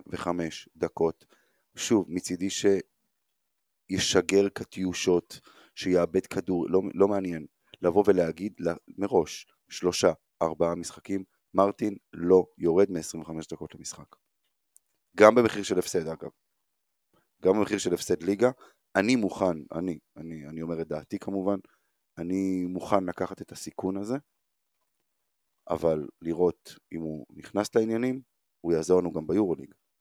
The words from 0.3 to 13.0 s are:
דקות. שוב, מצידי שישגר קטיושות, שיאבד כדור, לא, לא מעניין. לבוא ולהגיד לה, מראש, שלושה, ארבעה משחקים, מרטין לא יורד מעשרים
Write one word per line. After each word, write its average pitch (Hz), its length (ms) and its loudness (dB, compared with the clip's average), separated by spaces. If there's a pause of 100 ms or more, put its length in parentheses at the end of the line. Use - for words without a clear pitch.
דקות. 82 480 -4 (520)
שוב, 101 320 2
מצידי 90 400 -6 (1400)
שישגר 95 580 2
קטיושות, 92 920 -2 (340)
שיאבד 90 520 0
כדור, 92 420 -4
לא, 95 140 2 (120)
לא 98 140 4
מעניין. 90 380 -4 (360)
לבוא 90 240 4
ולהגיד 90 520 2
לה, 85 160 -4 (240)
מראש, 92 480 -2 (220)
שלושה, 87 440 0 (300)
ארבעה 82 320 0
משחקים, 90 500 -8 (300)
מרטין 98 420 0 (160)
לא 87 340 4 (120)
יורד 90 320 4
מעשרים 82 320 -8